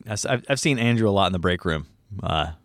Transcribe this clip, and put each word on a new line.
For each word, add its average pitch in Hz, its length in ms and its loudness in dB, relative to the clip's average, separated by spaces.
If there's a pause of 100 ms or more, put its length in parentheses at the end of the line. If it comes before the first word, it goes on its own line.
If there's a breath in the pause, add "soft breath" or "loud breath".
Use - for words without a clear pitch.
I 110 60 -8
s-, 104 120 -6
I've, 123 240 -2
I've 139 120 -2
seen 139 180 2
Andrew 117 300 2
a - 20 4
lot 98 160 4
in 90 60 2
the 92 60 -2
break 90 260 0
room, 80 220 -2 (380)
uh, 80 280 -2 (120)